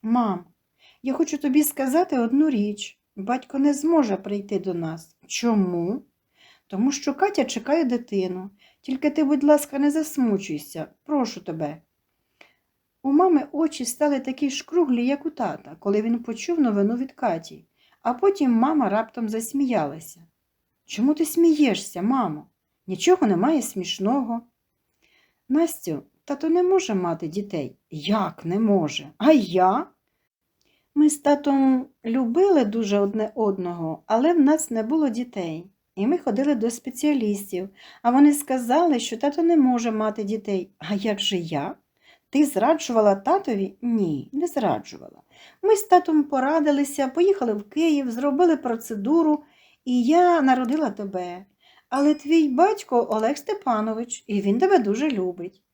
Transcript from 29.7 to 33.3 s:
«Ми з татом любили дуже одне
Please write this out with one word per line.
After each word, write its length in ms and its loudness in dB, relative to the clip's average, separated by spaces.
«Ми 140 6
з 80 -6
татом 680 2
любили 600 2
дуже 340 -2
одне 360 -2